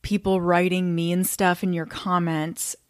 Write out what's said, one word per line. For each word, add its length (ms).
people 380
writing 540
mean 300
stuff 380
in 100
your 140
comments?" 880